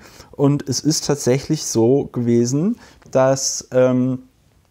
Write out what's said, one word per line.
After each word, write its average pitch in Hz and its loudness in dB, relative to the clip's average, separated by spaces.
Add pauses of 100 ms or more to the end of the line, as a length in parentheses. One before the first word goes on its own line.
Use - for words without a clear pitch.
(320)
Und 143 0
es 131 -4
ist - -2
tatsächlich 135 -2
so 120 0
gewesen, 123 0 (320)
dass, 135 0
ähm, 127 0 (460)